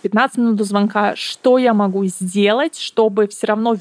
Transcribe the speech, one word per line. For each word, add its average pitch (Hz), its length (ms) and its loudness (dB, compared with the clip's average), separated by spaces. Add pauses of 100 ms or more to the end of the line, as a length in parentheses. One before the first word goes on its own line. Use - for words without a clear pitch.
пятнадцать 220 380 -2
минут 233 180 2
до 214 80 0
звонка. 202 500 0
Что - 440 0
я 247 160 2
могу 196 320 0
сделать, 202 720 0
чтобы 214 480 0
все - 220 -6
равно 220 320 0